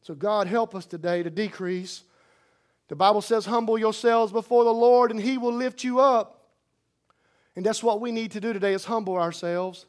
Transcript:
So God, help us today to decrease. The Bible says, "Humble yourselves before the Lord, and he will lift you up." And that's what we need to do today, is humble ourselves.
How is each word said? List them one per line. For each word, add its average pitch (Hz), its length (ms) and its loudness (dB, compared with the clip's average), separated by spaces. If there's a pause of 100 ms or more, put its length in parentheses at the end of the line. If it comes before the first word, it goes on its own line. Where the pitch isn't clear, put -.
So 165 140 -14
God, 202 320 2
help 226 280 0
us 185 100 -10
today 175 360 -2
to 170 80 -4
decrease. 185 720 -6 (880)
The - 60 -8
Bible 202 260 4
says, 220 240 -2
"Humble 226 340 0
yourselves 220 520 0
before 233 320 2
the 233 100 4
Lord, 240 360 6
and 220 100 -4
he 254 200 -2
will 240 140 -2
lift 254 300 -6
you 254 160 0
up." 254 500 2 (1040)
And 185 100 -8
that's 214 160 0
what 220 200 0
we 240 100 -4
need 226 200 -4
to 214 80 -10
do 226 140 -4
today, 196 200 0
is 190 120 -4
humble 214 300 -4
ourselves. 175 720 -4